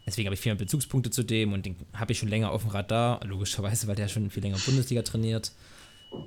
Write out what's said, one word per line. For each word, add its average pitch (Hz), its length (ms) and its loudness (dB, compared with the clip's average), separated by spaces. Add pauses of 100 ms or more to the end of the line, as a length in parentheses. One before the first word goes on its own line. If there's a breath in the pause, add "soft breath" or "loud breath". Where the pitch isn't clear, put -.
deswegen 107 220 0
habe 98 80 0
ich - 40 -6
viel 117 140 2
mehr 98 60 0
Bezugspunkte 120 520 0
zu 123 120 0
dem 110 300 2
und 98 120 -2
den 92 100 -4 (180)
habe 110 200 -2
ich - 60 0
schon 110 100 0
länger 107 220 2
auf 104 100 0
dem 104 100 -2
Radar, 113 540 2
logischerweise, 101 640 -2
weil 101 80 0
der 104 120 0
schon 101 220 0
viel 101 120 -4
länger 98 240 0
Bundesliga 127 360 4
trainiert. 113 500 -2 (760 soft breath)